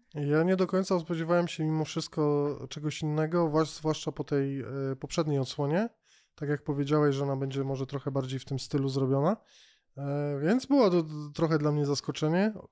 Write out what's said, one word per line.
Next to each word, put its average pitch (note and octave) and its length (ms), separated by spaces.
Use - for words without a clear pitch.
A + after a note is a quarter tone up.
Ja D3 280
nie F#3 140
do F#3 100
końca F#3 340
spodziewałem E3+ 480
się - 160
mimo D#3 200
wszystko D3 720
czegoś D3 320
innego, D#3 480
wa-, D#3 140
zwłaszcza D#3 480
po D3 120
tej, C#3 360
e, A2+ 60
poprzedniej D3+ 380
odsłonie. D3 500
Tak C#3+ 140
jak C#3+ 160
powiedziałeś, D3 520
że C#3 80
ona C#3 120
będzie C3+ 280
może C3 220
trochę C#3 240
bardziej C3 280
w - 60
tym C#3 140
stylu C#3 300
zrobiona. C#3 480
E, C#3+ 460
więc A3 240
było C4+ 240
to F3 120
d-, D#3 100
trochę D#3+ 240
dla D3 140
mnie D3 140
zaskoczenie. D#3 680